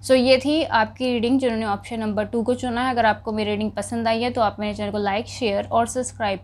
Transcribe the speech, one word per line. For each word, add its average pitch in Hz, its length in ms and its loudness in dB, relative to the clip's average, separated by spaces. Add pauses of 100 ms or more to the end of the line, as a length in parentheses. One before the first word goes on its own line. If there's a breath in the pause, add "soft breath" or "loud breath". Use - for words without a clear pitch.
So, - 80 4
ये 262 260 6
थी 294 240 2
आपकी 233 500 0
रीडिंग 240 280 2
जिन्होंने 226 260 0
ऑप्शन 202 340 -4
नंबर 214 240 -2
टू 226 180 -2
को 247 120 0
चुना 247 300 -4
है। 262 60 0
अगर 233 160 2
आपको 214 260 0
मेरी 214 180 -2
रीडिंग 208 200 0
पसंद 226 380 -4
आई 226 140 0
है, 247 80 0
तो 240 100 -2
आप 202 200 2
मेरे 208 140 -4
चैनल 208 160 -4
को 208 100 -4
like, 202 260 -2
शेयर 208 380 -2
और 233 220 2
सब्सक्राइब 226 580 -4